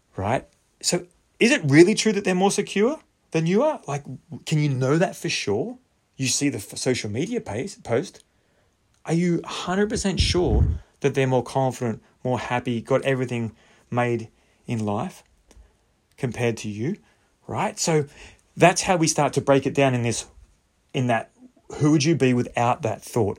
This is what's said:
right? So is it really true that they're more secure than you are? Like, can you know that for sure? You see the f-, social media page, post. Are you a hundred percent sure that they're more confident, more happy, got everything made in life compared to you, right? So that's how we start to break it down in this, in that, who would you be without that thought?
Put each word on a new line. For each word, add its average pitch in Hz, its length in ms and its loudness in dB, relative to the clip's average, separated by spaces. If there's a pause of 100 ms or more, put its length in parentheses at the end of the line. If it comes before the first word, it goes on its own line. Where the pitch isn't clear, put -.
(160)
right? 110 300 -4 (340)
So 175 240 -2 (340)
is 226 120 4
it 294 140 2
really 165 300 8
true - 180 0
that 196 120 -2
they're 190 100 0
more 190 160 2
secure 214 500 -2 (300)
than 160 140 -2
you 190 180 2
are? 294 240 0
Like, 143 180 -6 (420)
can 156 120 0
you 151 120 2
know 131 260 0
that 175 180 0
for - 140 -10
sure? 156 480 -4 (400)
You 131 120 -4
see 143 200 0
the 123 80 -4
f-, - 220 -12
social 123 320 -2
media 147 320 -4
page, 123 400 -10
post. - 420 -4 (800)
Are 160 80 -4
you 170 320 2
a - 40 -12
hundred 202 420 -2
percent 185 280 -2
sure - 460 2 (360)
that 139 120 2
they're 135 140 2
more 127 160 2
confident, 123 600 -2 (220)
more 127 140 0
happy, 123 420 -4
got 127 220 0
everything 123 500 -2 (380)
made 120 380 -2 (380)
in 113 200 -4
life 110 360 -6 (960)
compared 117 420 -4
to 110 120 -10
you, 117 260 -6 (500)
right? 185 320 -6
So 151 280 0 (500)
that's 180 240 6
how 185 160 2
we 160 120 2
start 143 260 0
to 143 80 0
break 139 240 4
it 127 80 -2
down 139 180 2
in 120 120 0
this, 113 200 -2 (720)
in 123 140 -2
that, 113 220 -2 (500)
who 151 100 4
would 147 140 4
you 165 100 4
be 127 180 4
without 120 480 0
that 110 220 -4
thought? 107 360 -2